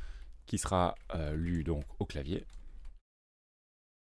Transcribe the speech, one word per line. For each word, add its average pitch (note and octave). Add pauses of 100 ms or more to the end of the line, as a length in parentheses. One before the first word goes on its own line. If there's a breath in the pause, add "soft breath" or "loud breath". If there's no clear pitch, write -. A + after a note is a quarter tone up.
(460 loud breath)
qui G#2
sera, F2+ (200)
euh, D2+
lue E2
donc D2 (140)
au -
clavier. C#2+ (1600)